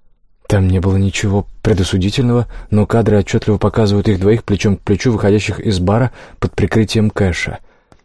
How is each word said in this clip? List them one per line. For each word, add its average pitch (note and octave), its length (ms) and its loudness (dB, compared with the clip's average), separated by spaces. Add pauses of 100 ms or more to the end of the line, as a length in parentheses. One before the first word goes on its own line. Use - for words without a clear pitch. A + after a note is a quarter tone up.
(480)
Там F#2+ 200 2
не F#2 140 2
было F#2+ 160 0
ничего G2 500 -2 (140)
предосудительного, G#2+ 840 0 (260)
но G#2 140 2
кадры G#2+ 320 2
отчетливо G#2 400 0
показывают G2+ 520 0
их G2 100 2
двоих G#2 240 2
плечом G2+ 320 0
к - 60 -8
плечу, G#2 280 0
выходящих G2+ 520 0
из G2 180 0
бара G#2+ 320 0 (280)
под - 160 -4
прикрытием G#2+ 540 0
Кэша. - 500 -4 (460)